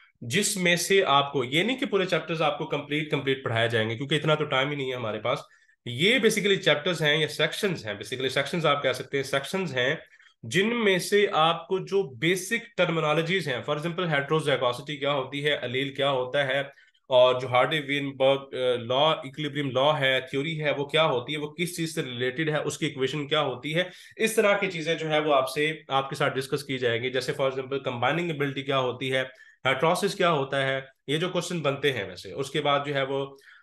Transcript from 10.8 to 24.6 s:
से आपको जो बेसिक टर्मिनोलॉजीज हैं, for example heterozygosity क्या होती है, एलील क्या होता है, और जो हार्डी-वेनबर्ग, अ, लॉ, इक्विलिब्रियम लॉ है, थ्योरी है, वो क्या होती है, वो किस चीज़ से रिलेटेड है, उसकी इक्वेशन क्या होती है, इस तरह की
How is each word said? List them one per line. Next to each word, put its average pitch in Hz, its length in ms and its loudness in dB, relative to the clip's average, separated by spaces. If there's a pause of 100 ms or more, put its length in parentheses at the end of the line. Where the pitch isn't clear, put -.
से 202 280 4
आपको 170 520 0
जो 190 240 0
बेसिक 175 600 -2 (140)
टर्मिनोलॉजीज 160 720 0
हैं, 120 160 -4
for 147 120 -2
example 170 280 -4
heterozygosity 139 920 0
क्या 139 120 0
होती 139 300 -4
है, 147 220 0
एलील 131 320 -4
क्या 139 140 0
होता 131 340 0
है, 139 280 -2 (380)
और 127 320 8
जो 135 60 -4
हार्डी-वेनबर्ग, 135 920 2
अ, 127 440 -2
लॉ, 139 300 4 (120)
इक्विलिब्रियम 139 440 -6
लॉ 131 240 4
है, 135 320 2
थ्योरी 147 300 -4
है, 151 180 0
वो 143 120 -2
क्या 156 180 2
होती 131 300 0
है, 151 60 -6
वो 147 80 -6
किस 170 300 -6
चीज़ 160 180 -4
से 165 60 -2
रिलेटेड 127 480 -4
है, 151 120 0
उसकी 147 260 -4
इक्वेशन 135 400 -4
क्या 151 120 0
होती 139 320 -4
है, 180 200 -2 (260)
इस 220 180 0
तरह 202 180 4
की 196 140 0